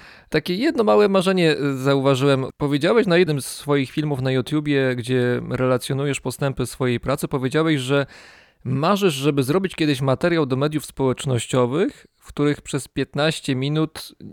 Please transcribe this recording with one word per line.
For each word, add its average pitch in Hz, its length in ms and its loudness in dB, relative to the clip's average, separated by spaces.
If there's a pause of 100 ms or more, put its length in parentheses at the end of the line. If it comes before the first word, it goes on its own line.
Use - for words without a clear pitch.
(280)
Takie 156 260 -2
jedno 233 300 0
małe 208 240 6
marzenie, 185 500 4
y, 139 200 -2
zauważyłem. 135 680 2 (100)
Powiedziałeś 151 500 2
na 170 100 4
jednym 151 240 2
z - 60 -10
swoich 143 440 -2
filmów 147 320 -4
na 131 80 0
YouTubie, 135 680 0
gdzie 123 440 0 (100)
relacjonujesz 127 680 -2
postępy 131 460 -4
swojej 123 340 -2
pracy, 139 280 -4
powiedziałeś, 147 520 0
że 135 260 0 (600)
Marzysz, 170 480 0
żeby 139 280 0
zrobić 170 320 0
kiedyś 151 260 0
materiał 147 460 0
do 127 100 -2
mediów 147 300 -2
społecznościowych, 131 1200 -2 (100)
w - 120 -20
których 147 320 0
przez - 280 -8
piętnaście 143 640 -2
minut 151 600 -4 (180)